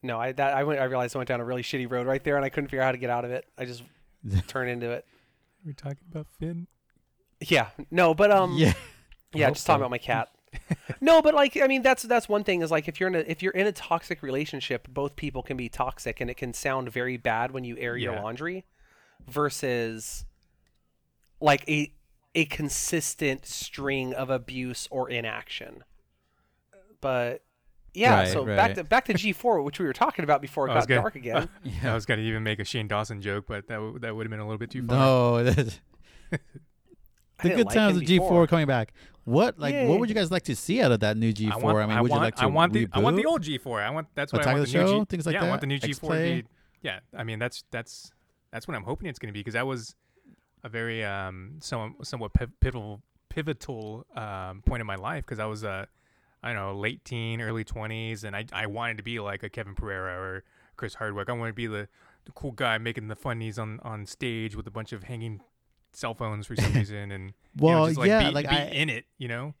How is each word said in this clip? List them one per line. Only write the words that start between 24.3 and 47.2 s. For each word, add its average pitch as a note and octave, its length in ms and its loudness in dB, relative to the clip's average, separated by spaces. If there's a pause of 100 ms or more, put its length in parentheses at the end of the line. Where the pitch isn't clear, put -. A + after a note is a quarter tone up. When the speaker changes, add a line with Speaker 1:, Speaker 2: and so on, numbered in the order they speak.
Speaker 1:
abuse B2+ 600 -4
or B2+ 200 -4
inaction. A#2 720 -8 (1160)
But B2+ 420 -2 (520)
yeah, A#3 220 6
Speaker 2:
Right, F#2 120 4
Speaker 1:
so C3+ 160 0
back G2+ 240 4
Speaker 2:
right. G2 60 -2
Speaker 1:
to, E3 100 -6
back A#3+ 220 2
to A3+ 80 0
G G3 180 0
four, G#3+ 300 2
which C#3+ 160 -4
we F3+ 80 0
were C3 80 0
talking B3 280 2
about C#3+ 200 4
before C#3 260 -2
it - 20 0
Speaker 3:
I B2+ 40 0
was C#3 100 4
Speaker 1:
got B2 120 4
Speaker 3:
gonna A#2 40 4
Speaker 1:
dark - 160 -2
again. A#2 400 -2
Speaker 2:
<laughs> - 80 -20
Yeah. B2 280 -2
Speaker 3:
I - 20 2
was A2 100 -2
gonna A2 160 0
even A2 220 -2
make G#2+ 160 -2
a G#2 60 -4
Shane G#2+ 240 -4
Dawson G#2 340 -2
joke, G2+ 260 -4
but G2+ 200 -8
that A2+ 80 -8
w-, A2 240 -8
that A2+ 140 -8
would A2 120 -6
have A2 40 -6
been G#2+ 100 -8
a G#2 40 -6
little G#2+ 140 -6
bit A#2 120 -8
too B2+ 120 -6
far. B2 160 0
Speaker 2:
No, B2 460 6
<laughs> - 0 -
that's B2+ 360 2 (500)
Speaker 1:
I D3+ 80 -4 (1040)
Speaker 2:
the F3 60 4
Speaker 1:
didn't F3+ 80 2
Speaker 2:
good A#3 100 6
Speaker 1:
like - 80 -4
Speaker 2:
times G#3+ 200 6
Speaker 1:
him F3 80 2
Speaker 2:
of - 40 -2
G F3+ 120 8
four F#3 100 4
Speaker 1:
before. F3 200 8
Speaker 2:
coming D#3+ 180 4
back. B2 260 0 (320)
What, D#3+ 340 4
like, D3+ 160 -2
Speaker 1:
Yay. C4+ 140 2
Speaker 2:
what E3+ 100 6
would A#3 120 2
you G#3+ 40 0
guys F#3+ 160 2
like F3+ 120 2
to C3+ 120 -2
see A3 280 0
out C3 100 6
of G#2+ 80 4
that G#2+ 160 2
new A2+ 160 2
G G#2+ 180 0
four? G#2 40 0
Speaker 3:
I A2 80 -4
want, G#2+ 160 4
Speaker 2:
I G#2+ 80 2
mean, G#2+ 100 2
Speaker 3:
I - 60 4
Speaker 2:
would B2 80 4
Speaker 3:
want, C#3+ 100 4
Speaker 2:
you - 60 4
like A2 100 0
to B2 60 2
Speaker 3:
I B2+ 40 4
want D#3+ 280 4
the, A2 180 2
I F#2 60 0
want C3 180 6
the G#3 60 2
Speaker 2:
reboot? D4+ 80 2
Speaker 3:
old D#4 120 2
G D3 140 -4
four. A#2 240 -4
I G#2 80 0
want, D3+ 260 -4
that's C#3+ 160 -4
what - 120 2
Speaker 2:
Attack C#3 80 2
Speaker 3:
I C3+ 80 4
want D3 60 2
Speaker 2:
of B2 80 -4
Speaker 3:
the - 0 -
Speaker 2:
the E3+ 120 4
Speaker 3:
new F#3+ 60 4
Speaker 2:
Show? G#3 100 4
Speaker 3:
G, G3+ 80 0
Speaker 2:
Things E3+ 180 -4
like E3 60 0
Speaker 3:
yeah, F3+ 120 0
I E3+ 40 2
want C3+ 120 0
Speaker 2:
that? C#3+ 60 -4
Speaker 3:
the - 20 -
new C#3 100 0
G D3 160 -4
four D#3+ 180 -6
to D#3+ 60 2
Speaker 2:
X-Play? E3+ 240 0
Speaker 3:
be, - 60 -14 (340)
yeah, F#2+ 180 -6 (160)
I A#2 80 -8